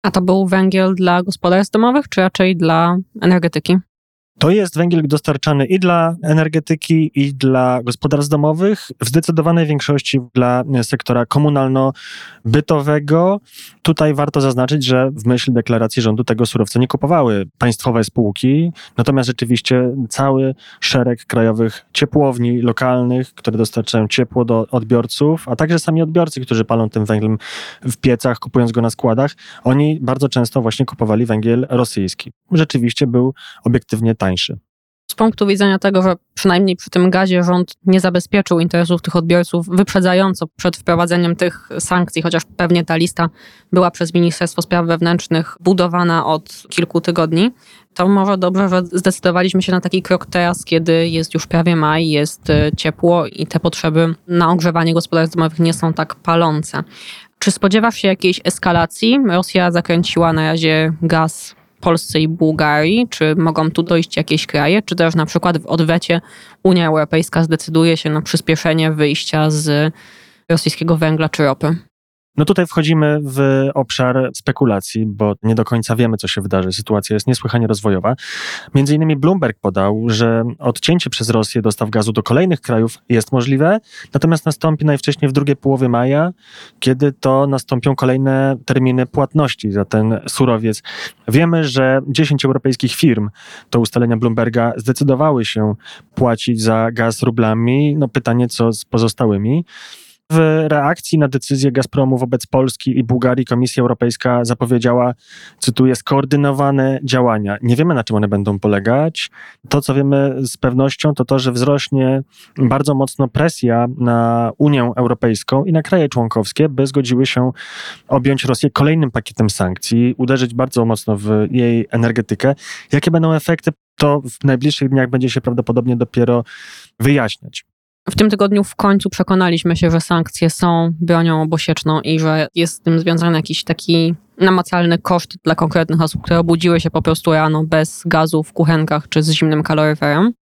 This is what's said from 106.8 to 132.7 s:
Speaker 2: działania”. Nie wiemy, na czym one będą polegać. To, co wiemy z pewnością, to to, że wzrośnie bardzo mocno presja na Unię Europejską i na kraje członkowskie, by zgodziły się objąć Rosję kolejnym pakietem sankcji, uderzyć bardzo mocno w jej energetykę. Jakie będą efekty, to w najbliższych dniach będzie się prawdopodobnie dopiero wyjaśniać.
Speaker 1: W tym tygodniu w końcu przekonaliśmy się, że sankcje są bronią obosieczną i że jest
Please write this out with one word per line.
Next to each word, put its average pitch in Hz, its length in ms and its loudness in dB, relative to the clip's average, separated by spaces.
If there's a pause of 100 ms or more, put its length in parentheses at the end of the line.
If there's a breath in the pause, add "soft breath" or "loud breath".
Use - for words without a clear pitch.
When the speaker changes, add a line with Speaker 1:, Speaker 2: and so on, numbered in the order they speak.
Speaker 2:
działania”. 113 580 0
Nie 120 140 2
wiemy, 160 180 0
na 120 100 0
czym 113 120 -2
one 104 120 0
będą 101 320 -2
polegać. 113 720 0 (400 loud breath)
To, 143 120 0
co 135 120 -2
wiemy 139 460 2
z 131 180 -6
pewnością, 135 560 0
to 127 120 -2
to, 135 140 0
że 127 120 -2
wzrośnie 135 680 0 (360 soft breath)
bardzo 139 380 0
mocno 135 320 0
presja 120 600 0 (100)
na 117 600 0
Unię 139 380 2
Europejską 123 720 0
i 185 60 -2
na 160 100 2
kraje 156 280 0
członkowskie, 117 600 -2
by 135 180 0
zgodziły 131 380 0
się 127 260 -2 (560 loud breath)
objąć 131 380 0
Rosję 135 240 0
kolejnym 151 420 2
pakietem 110 380 -2
sankcji, 113 680 0
uderzyć 127 360 0
bardzo 123 320 0
mocno 110 320 -2
w 107 340 0
jej 120 400 0
energetykę. 117 640 0 (360 loud breath)
Jakie 147 200 2
będą 160 220 2
efekty, 160 380 -2 (240)
to 143 260 2
w 131 220 -14
najbliższych 139 460 0
dniach 131 200 2
będzie 127 200 0
się 127 120 -4
prawdopodobnie 120 540 -2
dopiero 120 480 0 (560 loud breath)
wyjaśniać. 127 680 -2 (440)
Speaker 1:
W - 60 -10
tym 214 140 2
tygodniu 202 340 2
w - 120 -8
końcu 196 340 0
przekonaliśmy 175 640 0
się, 165 160 2
że 165 100 2
sankcje 170 480 0
są 165 500 0
bronią 165 420 2
obosieczną 156 600 -2
i 160 180 -2
że 156 360 0
jest 170 200 -2